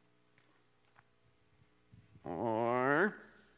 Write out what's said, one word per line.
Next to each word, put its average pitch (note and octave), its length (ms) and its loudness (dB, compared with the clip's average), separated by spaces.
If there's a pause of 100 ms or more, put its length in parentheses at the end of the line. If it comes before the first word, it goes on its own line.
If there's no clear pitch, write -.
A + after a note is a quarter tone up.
(2250)
Or A#2+ 960 0 (420)